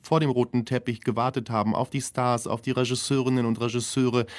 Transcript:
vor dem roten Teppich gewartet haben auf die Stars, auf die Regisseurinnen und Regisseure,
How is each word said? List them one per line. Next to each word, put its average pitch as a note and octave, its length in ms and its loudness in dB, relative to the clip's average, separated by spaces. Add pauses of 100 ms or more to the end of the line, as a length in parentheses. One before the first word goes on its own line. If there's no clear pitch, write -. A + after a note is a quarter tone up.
vor D#3+ 180 2
dem D3 120 2
roten B2 340 0
Teppich B2 360 -4
gewartet A#2+ 500 -2
haben G#2+ 240 2
auf - 160 -2
die C3+ 100 -4
Stars, B2 460 0
auf A#2 160 -4
die C3 80 -2
Regisseurinnen B2+ 720 0
und A2+ 160 0
Regisseure, A#2+ 640 0 (140)